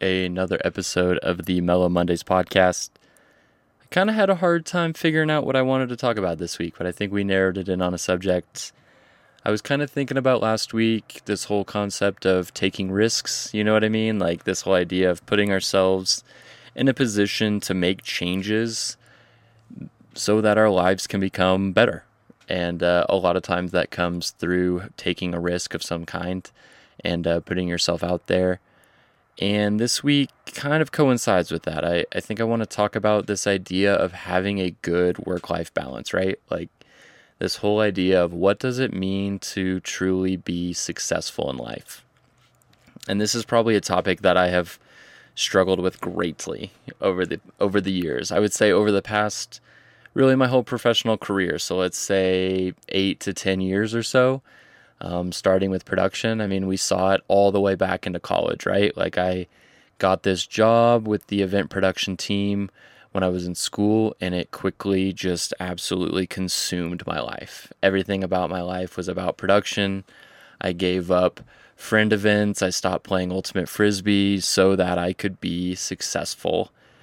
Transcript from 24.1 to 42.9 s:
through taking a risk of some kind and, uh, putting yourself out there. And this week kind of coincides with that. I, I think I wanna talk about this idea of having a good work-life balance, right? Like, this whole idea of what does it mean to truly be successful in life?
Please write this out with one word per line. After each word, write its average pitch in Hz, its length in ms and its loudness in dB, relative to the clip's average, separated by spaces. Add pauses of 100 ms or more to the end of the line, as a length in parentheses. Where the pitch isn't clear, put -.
through 90 680 0
taking 90 340 -4
a 87 80 -4
risk 87 320 -4
of 87 100 -8
some 85 220 -6
kind 90 460 -6 (540)
and, 85 220 -2
uh, 85 140 2
putting 90 260 -4
yourself 87 380 -2
out 87 240 -4
there. 92 320 0 (800)
And 104 400 0
this - 240 -2
week 143 260 2 (240)
kind 147 260 0
of 147 120 -2
coincides 120 580 2
with 82 140 -4
that. 78 200 -4
I, 85 200 0 (100)
I 90 60 -2
think 107 200 -8
I 117 40 0
wanna 113 220 0
talk 104 280 -2
about 107 320 2
this 101 180 -2
idea 98 480 2
of 92 200 2
having 92 480 -2
a 90 220 -2
good 90 440 0
work-life 87 480 -6
balance, 65 400 -8
right? 95 240 0 (100)
Like, 85 200 -6 (720)
this - 160 -4
whole 104 240 0
idea 92 420 2
of 87 100 0
what 95 280 2
does 127 180 -4
it 131 140 -2
mean 98 480 -4
to 92 400 -2
truly 92 560 -2
be 87 360 -6
successful - 800 -6
in 67 60 -8
life? - 480 -14 (1040)